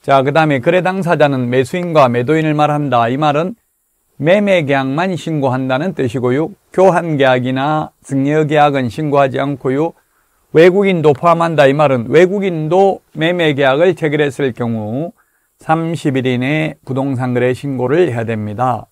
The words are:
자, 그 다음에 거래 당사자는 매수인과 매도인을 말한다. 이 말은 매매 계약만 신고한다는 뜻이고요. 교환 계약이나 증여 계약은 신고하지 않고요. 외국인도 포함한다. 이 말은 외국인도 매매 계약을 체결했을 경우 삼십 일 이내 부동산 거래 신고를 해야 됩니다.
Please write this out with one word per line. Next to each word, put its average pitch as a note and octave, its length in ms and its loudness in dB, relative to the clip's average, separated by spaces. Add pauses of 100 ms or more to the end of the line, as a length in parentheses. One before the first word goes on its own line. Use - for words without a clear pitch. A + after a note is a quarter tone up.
자, C#3 200 2
그 C#3 120 -2
다음에 D3+ 240 2
거래 F3 240 2
당사자는 D#3 640 0
매수인과 C#3 640 0
매도인을 D3+ 420 0
말한다. D3 560 0
이 B2+ 80 -2
말은 D#3 380 -2 (680)
매매 F#3 440 2
계약만 C#3 500 -2
신고한다는 C#3 800 -2
뜻이고요. C3 560 -2 (220)
교환 E3+ 460 2
계약이나 C3 760 0 (100)
증여 D3 440 0
계약은 C#3+ 420 2
신고하지 C#3 500 0
않고요. C#3 540 -4 (600)
외국인도 F3 600 4
포함한다. E3 540 2
이 C3+ 60 4
말은 C3+ 360 2
외국인도 F3+ 920 2 (120)
매매 D#3+ 420 0
계약을 C#3+ 400 2
체결했을 D3 600 -2
경우 A#2 580 -6 (460)
삼십 D#3+ 580 -4
일 B2+ 100 -2
이내 C3 480 -2 (100)
부동산 C3 480 -4
거래 B2 220 0
신고를 C#3 560 -2
해야 A#2 140 -6
됩니다. A2 680 -4